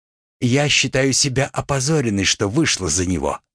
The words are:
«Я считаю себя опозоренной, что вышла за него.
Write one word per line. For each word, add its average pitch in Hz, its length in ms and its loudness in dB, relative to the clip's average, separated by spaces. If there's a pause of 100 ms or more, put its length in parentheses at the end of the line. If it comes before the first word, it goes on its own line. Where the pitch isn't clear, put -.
(400)
«Я 135 280 2
считаю 135 440 2
себя 135 400 0
опозоренной, 131 720 0
что 101 240 0
вышла 110 400 0
за 87 180 0
него. 71 340 -2 (140)